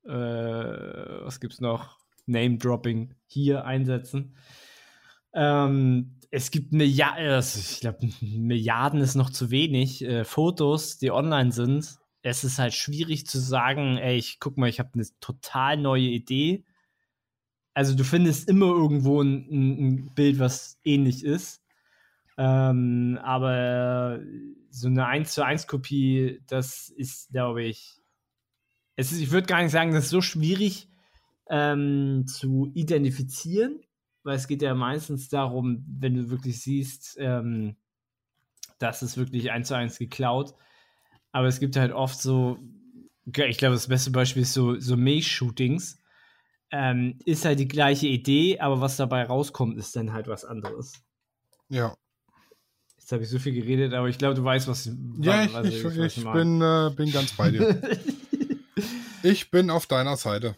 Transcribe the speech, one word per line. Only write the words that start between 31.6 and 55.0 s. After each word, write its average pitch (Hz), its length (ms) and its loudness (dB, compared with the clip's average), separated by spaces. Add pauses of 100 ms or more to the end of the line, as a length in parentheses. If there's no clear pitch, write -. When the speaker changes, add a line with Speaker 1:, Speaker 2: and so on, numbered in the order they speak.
Speaker 1:
zu 135 460 -2
identifizieren, 165 1080 -2 (420)
weil 139 120 -4
es 131 120 -6
geht 143 140 -2
ja 135 120 0
meistens 135 560 -4
darum, 127 580 -2
wenn 135 280 -2
du 120 140 -4
wirklich 131 320 -6
siehst, 135 580 -6
ähm, 117 560 -4 (1040)
das 113 240 -4
ist 123 140 -6
wirklich 123 340 -4
eins 120 160 -4
zu 135 80 -4
eins 120 220 -4
geklaut. 123 580 -4 (760)
Aber 131 160 2
es 131 120 0
gibt 135 160 -2
halt 131 160 2
oft 131 280 -4
so, 127 380 0 (680)
ich 127 320 -2
glaub, 131 160 4
das 117 140 -2
beste 131 240 0
Beispiel 127 320 2
ist 127 100 -2
so, 123 260 2
so 123 180 0
Milchshootings. 135 1040 0 (680)
Ähm, 127 540 0
ist 160 200 0
halt 147 140 2
die 135 80 0
gleiche 143 400 4
Idee, 139 520 4
aber 139 220 2
was 135 160 -2
dabei 127 260 0
rauskommt, 120 540 -2
ist - 180 -12
dann 113 180 -4
halt 110 140 -6
was 107 180 -8
anderes. 113 480 -12 (760)
Speaker 2:
Ja. 120 260 -2 (1000)
Speaker 1:
Jetzt - 140 -10
hab 120 100 -2
ich 110 80 -6
so 127 80 -2
viel 131 160 -2
geredet, 127 400 0
aber 123 160 0
ich 123 80 -4
glaub, 139 180 0
du 131 80 -2
weißt, 131 240 0
was, 123 220 -4 (320)